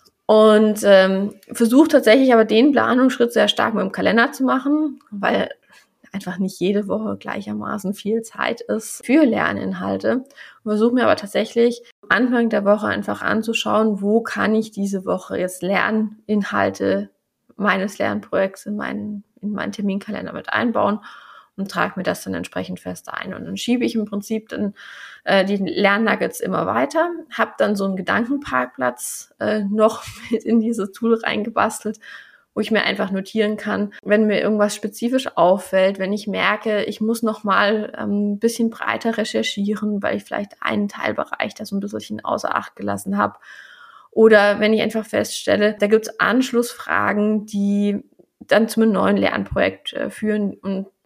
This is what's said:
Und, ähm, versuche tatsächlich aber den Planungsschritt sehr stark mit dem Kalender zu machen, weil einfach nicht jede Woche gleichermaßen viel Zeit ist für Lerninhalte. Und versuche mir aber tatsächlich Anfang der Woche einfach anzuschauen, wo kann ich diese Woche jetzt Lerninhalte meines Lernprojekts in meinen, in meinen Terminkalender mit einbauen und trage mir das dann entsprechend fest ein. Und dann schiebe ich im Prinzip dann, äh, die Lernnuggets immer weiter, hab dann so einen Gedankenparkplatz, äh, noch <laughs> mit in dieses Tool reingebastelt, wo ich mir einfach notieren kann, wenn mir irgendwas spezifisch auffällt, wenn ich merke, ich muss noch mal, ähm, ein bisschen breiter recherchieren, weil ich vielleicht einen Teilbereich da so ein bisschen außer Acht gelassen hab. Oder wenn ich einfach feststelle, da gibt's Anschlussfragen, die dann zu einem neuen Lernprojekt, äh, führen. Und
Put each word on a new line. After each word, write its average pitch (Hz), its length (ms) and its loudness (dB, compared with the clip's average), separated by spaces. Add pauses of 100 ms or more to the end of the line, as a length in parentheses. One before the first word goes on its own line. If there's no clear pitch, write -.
(280)
Und, 214 560 6
ähm, 190 500 6 (180)
versuche 254 380 6
tatsächlich 254 420 6
aber 226 140 6
den 226 260 4
Planungsschritt 240 600 2
sehr 220 140 4
stark 220 260 0
mit 196 100 0
dem 190 80 -4
Kalender 214 400 2
zu - 120 -4
machen, 277 640 0
weil 196 400 -2 (640)
einfach 185 240 -8
nicht 190 220 -4
jede 196 280 0
Woche 208 300 -4
gleichermaßen 208 760 -6
viel 220 280 -2
Zeit - 400 -6
ist - 440 -8
für 302 200 6
Lerninhalte. 196 960 -2 (400)
Und 214 80 -4
versuche 220 220 2
mir 247 100 2
aber 220 120 4
tatsächlich 233 680 0 (240)
Anfang 233 420 2
der 214 140 0
Woche 208 240 2
einfach 202 340 -4
anzuschauen, 214 800 0
wo 208 200 2
kann 214 320 -2
ich 220 180 0
diese 196 340 -4
Woche 185 320 -4
jetzt 180 260 -6
Lerninhalte 202 1500 -2 (460)
meines 196 420 -2
Lernprojekts 196 680 -2
in 208 100 -6
meinen, 208 480 -8 (180)
in 208 100 -6
meinen 202 200 -6
Terminkalender 202 600 -6
mit - 180 -10
einbauen 214 480 0 (560)
und 196 160 -8
trage 180 260 -2
mir 185 60 -6
das 180 200 -4
dann 190 100 -8
entsprechend 180 460 -8
fest - 300 -12
ein. - 240 -10
Und - 120 -12
dann 190 120 -10
schiebe 240 280 -2
ich 226 100 -2
im 214 100 -2
Prinzip 208 440 -8
dann, 202 240 -4 (500)
äh, 190 220 2
die 202 120 -2
Lernnuggets 202 840 0
immer 185 240 -2
weiter, 285 460 0 (180)
hab - 280 -4
dann 208 180 0
so 196 100 -4
einen 196 100 -2
Gedankenparkplatz, 226 1400 -4
äh, 214 220 -2
noch 214 420 2 (140)
<laughs> - 120 -16
mit 233 140 -2
in 226 160 2
dieses 220 320 -2
Tool 226 220 0
reingebastelt, 214 840 -2 (540)
wo - 60 -6
ich 214 120 -2
mir 208 120 2
einfach 196 280 -2
notieren 208 440 -2
kann, 208 380 -4 (100)
wenn 214 240 4
mir 202 140 2
irgendwas 208 340 2
spezifisch 240 640 -4
auffällt, 190 600 2
wenn 190 120 -2
ich 208 160 -4
merke, 202 560 0
ich - 160 -6
muss 226 220 -2
noch 214 220 -4
mal, 208 540 0
ähm, 208 360 -2
ein 202 60 -8
bisschen 233 300 0
breiter 226 480 -4
recherchieren, 208 840 -2
weil - 140 -2
ich 202 60 -8
vielleicht - 380 -8
einen 208 280 -2
Teilbereich - 640 -6
da - 120 -14
so - 100 -8
ein - 40 -2
bisschen 208 460 -10
außer - 300 -4
Acht - 200 -8
gelassen 101 420 -6
hab. 104 220 -2 (720)
Oder 208 500 6
wenn 214 140 4
ich 220 80 2
einfach 220 240 -2
feststelle, 208 720 0
da 208 80 2
gibt's 220 320 0
Anschlussfragen, 214 1300 0
die 202 580 0 (360)
dann 220 280 2
zu 226 140 0
einem 226 100 4
neuen 196 240 2
Lernprojekt, 196 800 -2
äh, - 160 -6
führen. 214 460 -2
Und 196 320 -6 (180)